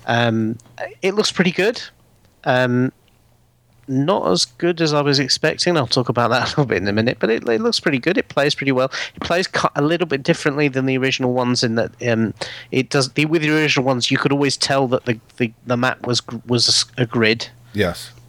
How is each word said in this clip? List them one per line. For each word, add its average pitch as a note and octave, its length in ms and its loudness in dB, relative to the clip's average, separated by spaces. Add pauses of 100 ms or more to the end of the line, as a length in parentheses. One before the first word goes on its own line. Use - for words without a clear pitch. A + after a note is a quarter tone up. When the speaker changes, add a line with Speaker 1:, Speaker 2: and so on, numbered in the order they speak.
Speaker 1:
Um, A2+ 500 0 (460)
it F#3+ 120 0
looks G#3 180 0
pretty F3+ 180 0
good. A3 320 -2 (640)
Um, B2+ 480 2 (960)
not C#3+ 420 0
as F3+ 160 0
good E3+ 340 -2
as D3+ 140 0
I D3 80 2
was C#3 160 2
expecting. D#3 580 0
I'll C3 100 2
talk B2 220 0
about A#2+ 200 2
that A#2+ 140 2
<laughs> A2+ 40 -2
a - 40 -4
little D3 140 0
bit G#2+ 140 0
in G2 100 -2
a G2+ 40 0
minute, A2 260 2
but - 100 0
it, - 200 -2
it A#2+ 120 2
looks A3+ 200 -2
pretty C#3+ 180 0
good. E3+ 180 0
It - 120 -2
plays D3 260 0
pretty C#3 180 -2
well. B2+ 180 0 (240)
It - 60 -14
plays F3+ 260 -2
cu-, - 280 0
a C#3+ 80 0
little E3 240 0
bit C#3 160 -2
differently D3+ 460 0
than C3 180 0
the C3 100 2
original B2+ 360 0
ones B2 300 0
in A2+ 120 0
that, A2+ 160 0 (180)
um, A2+ 240 2 (380)
it B2 200 -2
does, C#3 200 0
the, D3 160 0
with D#3 160 0
the D3+ 80 2
original D3+ 340 2
ones, B2+ 260 0
you C3+ 60 2
could C#3 160 2
always C#3+ 240 0
tell C#3 320 0
that B2 160 -2
the, A2+ 140 -2 (180)
the, A#2 160 -2 (140)
the B2 100 0
map B2 300 -2
was A#2+ 140 0
gr-, A#2+ 160 -12 (100)
was A#2+ 220 2
a - 20 2
s-, - 140 0 (140)
a B2 60 2
grid. A2+ 440 0 (240)
Speaker 2:
Yes. F#2+ 400 -2 (160)